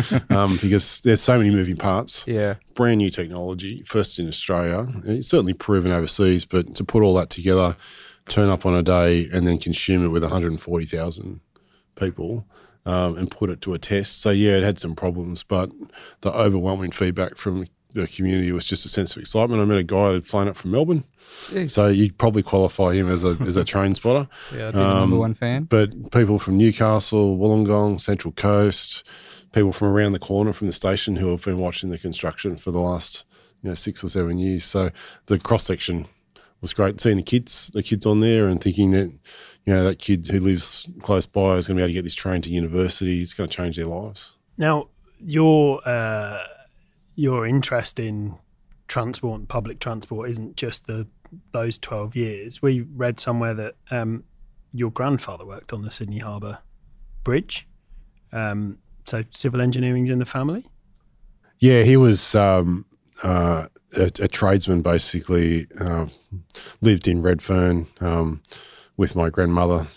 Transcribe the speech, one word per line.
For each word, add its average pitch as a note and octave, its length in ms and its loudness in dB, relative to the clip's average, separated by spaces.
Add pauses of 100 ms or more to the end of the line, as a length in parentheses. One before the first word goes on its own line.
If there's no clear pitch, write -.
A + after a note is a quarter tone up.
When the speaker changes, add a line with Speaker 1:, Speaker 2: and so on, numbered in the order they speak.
(300)
Speaker 1:
<laughs> G2+ 40 4
Speaker 2:
um, F#2+ 240 4
because G2 420 2
there's A2+ 220 4
so B2 160 4
many G#2 120 4
moving F#2 260 2
parts. G2 500 -2
Speaker 1:
Yeah. G#2 300 -2 (180)
Speaker 2:
Brand A#2+ 240 4
new G2+ 120 2
technology, F2+ 760 -8
first - 320 -2
in F2 100 -4
Australia. F2 580 -2 (180)
It's A2+ 240 -4
certainly F#2+ 260 2
proven F#2 380 0
overseas, F2 520 2
but - 300 -2
to G2+ 100 -4
put A2 180 4
all F#2+ 120 6
that F2 160 0
together, F#2 460 2 (520)
turn G2+ 220 4
up F#2 160 0
on F2+ 80 2
a F2 80 2
day F2 500 4
and F2 140 2
then E2+ 100 2
consume F2+ 480 0
it E2+ 40 0
with E2 160 0
a D#2 40 -2
hundred E2+ 220 -2
and D#2 100 -6
forty E2+ 240 -4
thousand E2+ 560 -8 (540)
people, F#2+ 520 -6 (380)
um, F2+ 320 0
and F2+ 140 -4
put F#2+ 200 -4
it E2 120 -10
to F#2 120 -6
a D#2+ 40 -6
test. - 420 -2
So, G#2+ 100 2
yeah, G2+ 260 4
it F#2+ 60 4
had G2 160 0
some E2 160 -6
problems, F2 480 -6
but F#2 280 -2 (500)
the G2+ 160 -2
overwhelming F#2+ 560 0
feedback F#2 440 -2
from F#2 300 -4 (280)
the F#2 120 -2
community F#2 460 0
was E2+ 140 -4
just - 180 -2
a - 40 -4
sense - 280 -2
of - 40 -14
excitement. A2+ 420 0
I - 20 4
met G#2 140 2
a F#2 40 0
guy G2 300 2
who'd F2+ 140 -2
flown G2+ 220 0
up F#2 80 -6
from F#2 140 -8
Melbourne. D3+ 340 0 (420)
Speaker 1:
Jeez. F#3 240 -4
Speaker 2:
So G#2 180 4
you'd G2+ 300 4
probably G#2+ 240 2
qualify F#2+ 500 2
him F#2+ 160 0
as F2+ 160 0
a, F2 160 2
as F#2 160 0
a F2+ 80 2
Speaker 1:
<laughs> - 80 -4
Speaker 2:
train G2 220 2
spotter. C3 340 0 (260)
Speaker 1:
Yeah, A2 140 -8
I'd A2 40 -8
be G2+ 60 0
the G2 60 6
number G2 320 4
Speaker 2:
Um, - 40 4
Speaker 1:
one A2+ 140 0
fan. B2 300 -2
Speaker 2:
but G#2+ 480 2
people G#2 260 4
from F#2+ 200 0
Newcastle, G#2+ 800 2
Wollongong, G#2 640 2
Central F#2+ 320 -4
Coast, G2+ 680 0 (500)
people G2+ 200 2
from G#2 160 0
around G2+ 240 2
the F#2 60 -2
corner G2+ 340 0
from G2+ 140 -6
the F2 80 -2
station G2 420 -2
who F2+ 140 -2
have F2 120 -4
been F#2 160 -4
watching F2+ 320 -6
the E2+ 80 -6
construction E2+ 600 -8
for - 120 -8
the F2 80 -2
last, F2 460 -4 (380)
you F#2+ 80 -6
know, E2+ 40 -6
six - 300 -6
or F#2 40 -6
seven F2 300 -2
years. F#2 260 -2
So F#2 260 -2 (360)
the G2 120 0
cross-section F2 680 -6 (540)
was - 140 -8
great. G2 260 -2
Seeing G#2+ 160 2
the F2+ 60 -2
kids, - 500 -2
the G2 100 -6
kids G#2 220 -4
on G#2+ 160 2
there A2 280 2
and F2 140 -2
thinking F#2+ 280 2
that, F#2+ 200 2 (540)
you G2+ 80 0
know, F#2 120 4
that F#2 140 0
kid E2+ 300 -2
who G2 120 0
lives F#2 480 -2 (140)
close F#2+ 220 0
by F#2+ 320 0
is F2+ 100 -2
gonna F#2 120 -2
be F2+ 40 2
able F2+ 60 2
to E2+ 60 -2
get F2+ 100 -4
this E2+ 100 -6
train F2+ 280 -4
to E2+ 80 -10
university. F2 720 -2
It's F2 100 -6
gonna F2+ 160 -6
change E2+ 280 -6
their E2 100 -6
lives. G2 500 -12 (220)
Speaker 3:
Now, D3+ 300 0 (300)
your, D#3 680 4
uh, G#2+ 540 -4 (760)
your B2+ 280 0
interest B2+ 520 -2
in G#2 380 -6 (520)
transport A#2 520 -6
and - 80 -14
public A2+ 320 -8
transport A2+ 500 -8
isn't A2+ 260 -10
just - 300 -8
the, A2 200 -8 (460)
those A#2 260 -4
twelve G#2+ 360 -10
years. A2 460 -6
We C3 220 0
read B2 360 -4
somewhere A#2 360 -2
that, G#2+ 200 -8 (160)
um, A2+ 340 -4 (480)
your A#2+ 180 -4
grandfather B2 560 -4
worked G2 260 -16
on G#2+ 100 -10
the G#2 80 -10
Sydney G2+ 280 -8
Harbour G#2 400 -10 (640)
Bridge. - 420 -2 (680)
Um, G#2 460 -6 (280)
so A2+ 240 -6
civil B2 320 -2
engineering's B2+ 480 0
in B2+ 80 0
the B2 80 -2
family? D3+ 400 -4 (920)
Speaker 2:
Yeah, B2 240 8
he C3 140 8
was, A#2 380 6
um, F#2+ 500 4 (400)
uh, E2+ 420 0 (320)
a, F2+ 120 4 (100)
a F#2+ 80 0
tradesman, F#2+ 540 2
basically, E2+ 840 0 (140)
uh, E2+ 260 -2 (760)
lived G2+ 260 4
in F2 140 2
Redfern, F2+ 640 2 (140)
um, E2 420 -2 (540)
with - 200 0
my E2 140 2
grandmother, F2 560 2 (100)